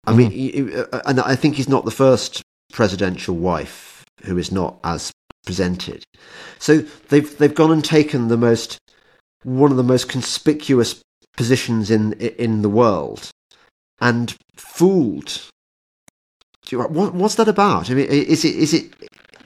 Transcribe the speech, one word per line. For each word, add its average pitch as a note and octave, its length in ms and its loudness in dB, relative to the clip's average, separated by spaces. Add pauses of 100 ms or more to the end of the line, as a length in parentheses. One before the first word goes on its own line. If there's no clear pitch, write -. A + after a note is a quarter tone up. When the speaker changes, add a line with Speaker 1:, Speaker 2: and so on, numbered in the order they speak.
Speaker 1:
I A2 60 -2
Speaker 2:
Mm-hmm. A2+ 60 6
Speaker 1:
mean, B2 520 0
y-, C#2 80 -12
y-, B2+ 140 -6
uh, B2 140 -6
and C3 160 0
I C3 140 0
think - 200 0
he's B2+ 140 -4
not C3 160 2
the A2+ 60 -2
first - 520 2 (280)
presidential F#2 640 -2
wife E2 680 -6 (200)
who F2+ 140 -4
is F2 140 -4
not F#2 320 -4
as E2 280 -6 (340)
presented. F2+ 580 -6 (560)
So D3+ 200 4 (300)
they've, D3 280 2
they've D3 180 2
gone D#3+ 160 4
and D#3 120 2
taken D3+ 440 0
the A#2 100 2
most, A#2 400 0 (640)
one C3 280 2
of B2+ 60 0
the B2+ 60 0
most B2 260 2
conspicuous C3+ 920 -2 (340)
positions A#2 540 -2
in, G#2+ 320 2
i-, A#2 160 -6
in A2+ 240 -2
the G#2 80 0
world G2 640 0 (720)
and A#2+ 340 -2 (220)
fooled. D#3+ 840 -2 (1200)
Do - 100 -8
you, A#2+ 80 -2
what, F3 320 -2
what's G#3 200 0
that A3+ 120 4
about? F3 420 2
I B2+ 60 0
mean, C3+ 120 2
i-, C3+ 60 0
is D3+ 300 2
it, - 120 0
is D3+ 180 2
it - 200 -4 (520)